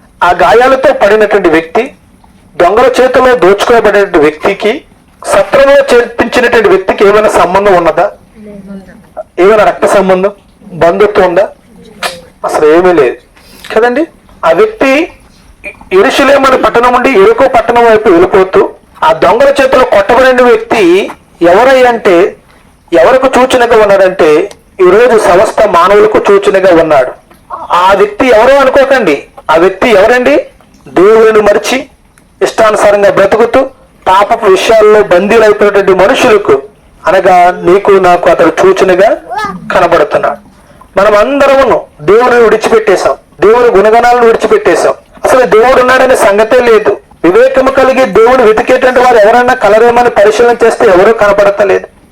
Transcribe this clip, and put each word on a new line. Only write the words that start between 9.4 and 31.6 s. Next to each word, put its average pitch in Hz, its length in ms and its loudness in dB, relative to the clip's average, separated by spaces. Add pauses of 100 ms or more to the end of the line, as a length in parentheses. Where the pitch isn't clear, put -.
రక్త - 220 -2
సంబంధం, 190 460 -2 (400)
బంధుత్వం 196 520 0
ఉందా? 180 240 -2 (960)
అసలు 151 300 0
ఏమీ 180 180 2
లేదు 131 240 0 (580)
కదండి. 247 320 -2 (380)
ఆ 165 80 0
వ్యక్తి 269 600 -2 (800)
యెరూషలేము 262 540 0
అనే 262 100 0
పట్టణం 247 360 -2
నుండి 247 180 -2
ఎరుకో 226 380 2
పట్టణం 240 360 0
వైపు 220 240 2
వెళ్ళిపోతూ, 185 640 0 (340)
ఆ - 80 0
దొంగల 226 360 0
చేతిలో 262 360 0
కొట్టబడిన 247 580 0
వ్యక్తి 220 680 0 (320)
ఎవరై 247 420 2
అంటే, 226 520 0 (560)
ఎవరికి 254 420 2
సూచనగా 240 480 0
ఉన్నాడంటే, 185 680 0 (300)
ఈరోజు 214 380 2
సమస్త - 480 0
మానవులకు 202 600 2
సూచనగా 190 560 0
ఉన్నాడు. 143 300 0 (400)
ఆ 180 440 -2
వ్యక్తి 208 300 -2
ఎవరో 254 300 2
అనుకోకండి. 262 680 0 (260)
ఆ 156 60 0
వ్యక్తి 185 320 -2
ఎవరండి? 247 580 0 (420)
దేవుని 220 520 2
మరిచి, 214 460 -2 (560)